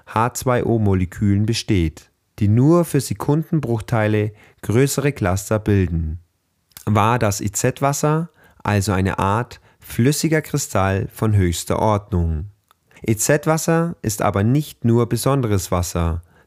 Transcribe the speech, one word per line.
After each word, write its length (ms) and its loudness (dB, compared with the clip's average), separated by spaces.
H 280 -2
zwei 300 -2
O 140 0
Molekülen 680 0
besteht, 680 -2
die 100 2
nur 360 4
für 160 -2
Sekundenbruchteile 1300 -2
größere 500 0
Cluster 460 -2
bilden, 600 0
war 320 2
das 220 -2
I-Z-Wasser 880 -2
also 300 0
eine 260 0
Art 420 -2
flüssiger 600 0
Kristall 720 -2
von 240 0
höchster 420 2
Ordnung. 680 0
I-Z-Wasser 960 0
ist 200 -4
aber 220 0
nicht 400 -2
nur 240 2
besonderes 640 0
Wasser, 520 -2